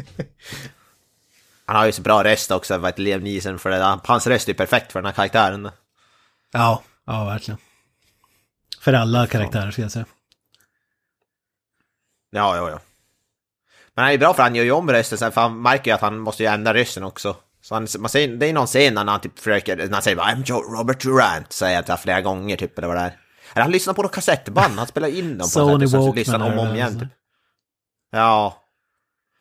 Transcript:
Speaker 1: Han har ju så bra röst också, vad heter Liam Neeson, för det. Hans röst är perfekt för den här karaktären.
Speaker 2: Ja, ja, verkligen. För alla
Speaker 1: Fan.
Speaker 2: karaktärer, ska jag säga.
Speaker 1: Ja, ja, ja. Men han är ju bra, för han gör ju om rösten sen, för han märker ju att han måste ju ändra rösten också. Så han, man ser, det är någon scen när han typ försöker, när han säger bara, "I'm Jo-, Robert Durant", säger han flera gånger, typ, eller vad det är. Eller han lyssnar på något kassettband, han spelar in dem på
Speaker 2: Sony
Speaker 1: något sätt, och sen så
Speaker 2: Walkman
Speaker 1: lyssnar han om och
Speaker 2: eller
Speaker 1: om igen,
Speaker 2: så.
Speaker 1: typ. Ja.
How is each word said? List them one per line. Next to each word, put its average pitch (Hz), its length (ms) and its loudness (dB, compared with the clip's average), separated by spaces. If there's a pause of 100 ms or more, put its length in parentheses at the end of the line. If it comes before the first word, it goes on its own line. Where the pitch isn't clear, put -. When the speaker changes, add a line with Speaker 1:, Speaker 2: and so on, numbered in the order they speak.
(1700)
Speaker 1:
Han 104 140 -2
har 110 60 6
ju 110 60 4
så 101 100 -6
bra 104 220 4
röst 107 280 2
också, 92 260 -2
vad 87 120 0
heter 92 140 -6
Liam 98 200 0
Neeson, 95 360 -6
för 92 100 -4
det. 95 340 2
Hans 120 240 0
röst 120 220 0
är 98 40 -2
perfekt - 380 -2
för 95 80 -6
den 92 60 -10
här 98 80 -6
karaktären. 101 560 0 (840)
Speaker 2:
Ja, 117 280 2 (260)
ja, 110 180 -6
verkligen. 107 320 -8 (1200)
För 139 120 4
alla 117 260 2
Speaker 1:
Fan. 120 80 2
Speaker 2:
karaktärer, 107 440 -2
ska 120 100 -6
jag 104 100 -6
säga. 117 140 -8 (2250)
Speaker 1:
Ja, 101 260 2
ja, 87 120 -4
ja. 78 100 -10 (1160)
Men 120 80 2
han 135 40 6
är 139 40 6
ju 143 60 4
bra, 156 160 6
för 131 100 4
han 120 120 4
gör 117 80 2
ju 120 80 2
om 160 200 0
rösten 117 260 2
sen, 113 140 -2
för 117 100 2
han 113 200 0
märker 123 300 2
ju 107 40 4
att - 60 -2
han 107 180 -2
måste 110 240 -4
ju 110 60 2
ändra 107 240 0
rösten 113 300 0
också. 95 320 -8 (260)
Så - 140 -14
han, 110 120 -4 (120)
man 110 100 -6
ser, 143 180 0
det 123 220 -2
är 160 40 -2
någon 135 140 0
scen 135 260 4
när 104 120 0
han 101 160 0
typ - 180 -14
försöker, 101 380 -2
när 92 160 -6
han 98 80 0
säger 95 160 0
bara, 85 140 0
"I'm 131 140 -4
Jo-, 117 320 -4
Robert 123 260 -2
Durant", 113 500 2
säger 92 340 0
han 90 100 -2
flera 95 240 -2
gånger, 95 360 -4
typ, - 200 -8
eller 87 100 -6
vad 87 100 -2
det 87 40 -2
är. 87 160 -6 (360)
Eller - 100 2
han 151 80 2
lyssnar 185 220 0
på 202 100 -2
något 196 120 -2
kassettband, 156 640 0
han 120 100 -4
spelar 156 200 -4
in 170 220 -4
dem 92 160 -6
på - 20 -
Speaker 2:
Sony 143 240 4
Speaker 1:
något 143 80 4
sätt, 139 60 4
och 131 40 2
sen 135 120 4
så 135 40 4
Speaker 2:
Walkman 135 100 2
Speaker 1:
lyssnar 117 240 0
han 113 120 0
om 107 60 -2
och - 80 -2
Speaker 2:
eller 110 60 -2
Speaker 1:
om 104 40 -4
igen, 117 180 -2
Speaker 2:
så. 113 60 -8
Speaker 1:
typ. 127 100 -8 (1040)
Ja. 110 500 2 (800)